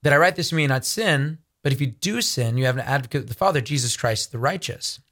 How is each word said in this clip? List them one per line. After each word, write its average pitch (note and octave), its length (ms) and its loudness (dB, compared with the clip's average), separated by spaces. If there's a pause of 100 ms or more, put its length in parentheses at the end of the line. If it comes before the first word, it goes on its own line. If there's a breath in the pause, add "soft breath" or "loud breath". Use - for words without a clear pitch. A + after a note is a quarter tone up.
that, C#3+ 100 6
"I C#3+ 40 6
write F3 180 6
this E3+ 140 -4
so E3 60 -2
you D#3+ 60 2
may C#3+ 60 2
not C3 180 0
sin, D#3+ 540 0 (240)
but C#3+ 80 2
if C#3 100 0
you C#3+ 60 0
do G#3 340 -2
sin, A#2+ 360 0
you C3 80 2
have B2+ 120 2
an B2+ 80 -4
advocate C3+ 360 -2
with A#2+ 80 -10
the A#2 40 -6
Father, F#3+ 260 2
Jesus B2+ 380 -2
Christ - 340 -2
the A#2+ 80 -8
righteous. D3 600 -4 (120)